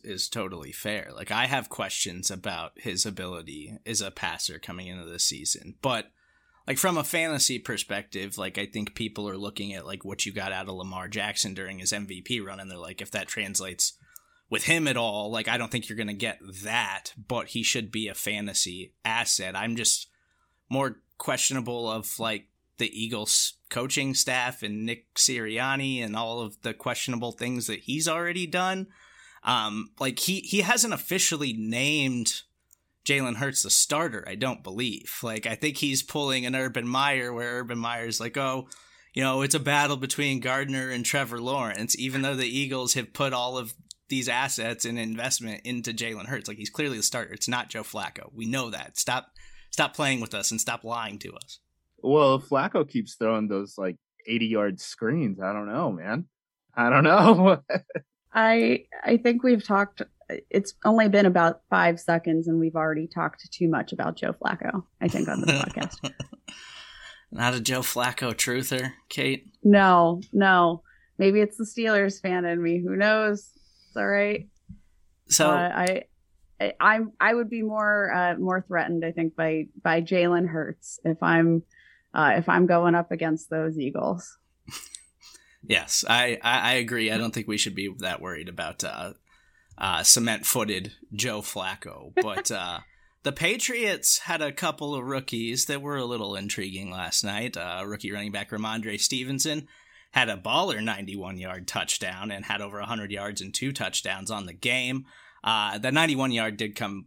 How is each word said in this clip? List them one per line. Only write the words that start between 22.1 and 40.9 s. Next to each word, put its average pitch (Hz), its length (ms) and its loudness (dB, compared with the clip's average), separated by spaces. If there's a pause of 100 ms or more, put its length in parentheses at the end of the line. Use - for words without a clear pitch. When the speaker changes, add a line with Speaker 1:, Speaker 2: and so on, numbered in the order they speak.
Speaker 1:
like, 110 280 -4 (320)
the 117 100 0 (100)
Eagles 113 580 0 (120)
coaching 135 460 -2
staff 127 480 -2
and 107 220 -4
Nick 117 280 -8
Sirianni 127 880 -2
and 107 120 -6
all 117 240 -4
of 110 240 -10
the 113 100 -4
questionable 120 580 -4
things 123 360 -4
that 107 140 -6
he's 156 260 -2
already 175 400 -2
done. 185 400 -2 (560)
Um, 107 560 0
like, 131 200 -2
he, 190 200 0
he 202 220 0
hasn't 233 320 2
officially 151 600 0
named 123 880 0 (640)
Jalen 135 300 0
Hurts 139 280 -2
the 98 60 -4
starter, 147 580 0
I 95 80 -8
don't 123 280 -4
believe. 104 600 -6
Like, 110 220 -4
I 113 100 -2
think 143 220 -2
he's 135 260 0
pulling 135 420 -2
an 127 100 -2
Urban 127 320 -2
Meyer 131 440 0
where 120 280 -6
Urban 120 200 -6
Meyer's 117 400 -4
like, 117 180 -6
"Oh, 131 300 -2 (460)
you 131 100 -2
know, 135 180 0
it's 139 140 2
a 156 40 0
battle 143 380 2
between 135 440 -2
Gardner 131 480 -2
and 120 160 -4